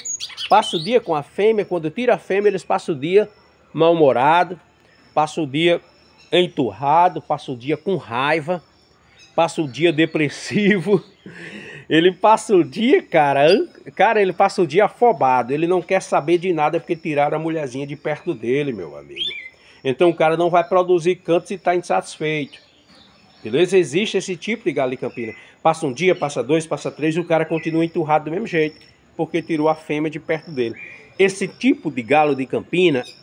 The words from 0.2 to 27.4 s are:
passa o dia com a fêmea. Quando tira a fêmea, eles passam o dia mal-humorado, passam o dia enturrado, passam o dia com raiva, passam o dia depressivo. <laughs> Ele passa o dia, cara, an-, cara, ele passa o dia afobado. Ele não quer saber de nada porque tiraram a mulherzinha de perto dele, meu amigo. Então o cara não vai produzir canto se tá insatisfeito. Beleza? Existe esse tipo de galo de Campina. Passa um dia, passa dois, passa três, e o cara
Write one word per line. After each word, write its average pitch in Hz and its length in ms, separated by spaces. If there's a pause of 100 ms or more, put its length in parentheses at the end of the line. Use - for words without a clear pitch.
passa 208 280
o 160 80
dia 220 160
com 170 140
a 147 80
fêmea. 208 420
Quando 160 260
tira 240 240
a 175 40
fêmea, 202 320
eles 190 140
passam 185 300
o 139 40
dia 185 300 (440)
mal-humorado, 160 880 (540)
passam 156 300
o - 20
dia 165 340 (520)
enturrado, 156 920
passam 147 320
o 120 40
dia 135 180
com 190 200
raiva, 143 680 (720)
passam 165 300
o 147 40
dia 151 240
depressivo. 165 1080 (220)
<laughs> - 200 (440)
Ele 165 220
passa 220 420
o 175 120
dia, 220 360
cara, 143 460
an-, 247 220 (260)
cara, 214 260
ele 190 120
passa 196 280
o 180 60
dia 175 200
afobado. 131 680
Ele 156 160
não 180 120
quer 185 220
saber 170 340
de 180 160
nada 156 280
porque 170 160
tiraram 147 400
a 151 40
mulherzinha 147 460
de 143 80
perto 151 400
dele, 127 380
meu 82 240
amigo. 71 340 (540)
Então 135 260
o 160 40
cara 160 220
não 170 140
vai 170 140
produzir 180 500
canto 175 320
se 202 100
tá 180 200
insatisfeito. 156 840 (840)
Beleza? 175 380
Existe 180 380
esse 185 200
tipo 220 280
de 175 80
galo 135 180
de 127 60
Campina. 113 360 (300)
Passa 160 240
um 135 60
dia, 175 200
passa 143 300
dois, 156 240
passa 143 240
três, 156 240
e 175 60
o 165 40
cara 160 200